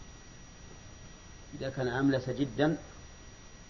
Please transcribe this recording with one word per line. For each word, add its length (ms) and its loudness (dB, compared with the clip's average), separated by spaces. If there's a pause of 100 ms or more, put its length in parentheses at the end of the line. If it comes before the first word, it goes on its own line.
(1500)
إذا 160 -2
كان 180 2
أملس 420 6
جدا 460 6 (920)